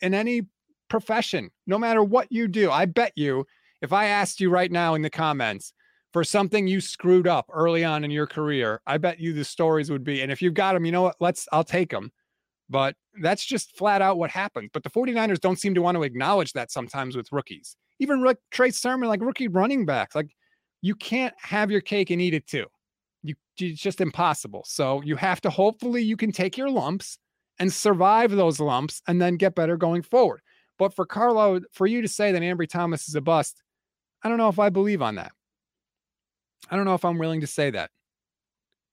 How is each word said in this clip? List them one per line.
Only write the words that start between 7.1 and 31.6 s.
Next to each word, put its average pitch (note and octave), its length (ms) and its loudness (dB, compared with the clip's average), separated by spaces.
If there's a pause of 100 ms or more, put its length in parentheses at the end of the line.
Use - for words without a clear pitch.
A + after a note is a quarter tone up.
up D#3+ 260 2
early E3 320 2
on D#3 180 -2
in D3 60 -4
your D3 160 -2
career, C3+ 600 -2
I C#3 100 0
bet E3+ 220 0
you E3 120 -4
the D3 140 -6
stories D#3+ 460 0
would C#3 120 -4
be, C#3 180 -4
and C3+ 100 -4
if C3 100 -6
you've F3 140 0
got F#3+ 200 2
'em, F3 80 0
you E3 80 0
know F3+ 120 2
what? F3+ 160 2
Let's, F3 320 -2
I'll D#3+ 120 2
take F3 300 -2
'em. G#2+ 180 -8 (560)
But C3+ 280 -2 (260)
that's F3 240 0
just - 320 -6
flat G3 240 2
out F#3+ 160 2
what E3+ 140 -4
happened. F#3 420 -8
But D3 100 -6
the D3+ 60 -10
forty-niners A3+ 500 0
don't F#3 200 0
seem G3 160 0
to F3 60 4
want F3 140 2
to E3 80 0
acknowledge D3 500 0
that B2 180 -8
sometimes B2+ 440 -8
with A#2+ 160 -8
rookies. - 460 -8 (220)
Even C4+ 220 0
Rick, B3+ 180 2 (120)
Trey B3 200 2
Sermon, B3 360 -2
like, G#3 140 0
rookie A#3+ 260 -4
running G#3 380 2
backs, B2 300 -2
like, D3+ 200 -6 (460)
you F#3+ 140 -2
can't B3 420 -4
have G#3 340 -2
your G3+ 100 2
cake G3+ 280 -2
and F3 100 0
eat F3+ 140 0
it D#3 140 -4
too. A#2+ 180 -6 (560)
You, D3+ 140 -10 (240)
it's E3+ 220 -6
just F#3+ 200 -4
impossible. D#3 640 -2
So C#3 380 -2
you D3 140 -2
have F#3+ 240 -2
to, - 100 0
hopefully A#3+ 500 0
you A3 160 0
can A3 140 -2
take F#3 260 -4
your C4+ 140 -2
lumps F#3 480 -4 (400)
and F3+ 120 0
survive G#3 600 4
those E3+ 280 2
lumps C#3+ 480 -2
and F3 140 2
then F3+ 140 2
get F3+ 180 2
better E3+ 240 0
going E3+ 240 0
forward. A#3+ 400 2 (380)
But G3 160 2
for F#3 100 -2
Carlo, G#3+ 540 2 (120)